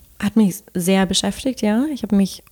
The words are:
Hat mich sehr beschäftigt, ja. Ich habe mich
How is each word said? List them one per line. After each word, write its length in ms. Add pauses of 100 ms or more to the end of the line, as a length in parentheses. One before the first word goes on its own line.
(180)
Hat 180
mich 200 (180)
sehr 320
beschäftigt, 560
ja. 300
Ich 100
habe 140
mich 360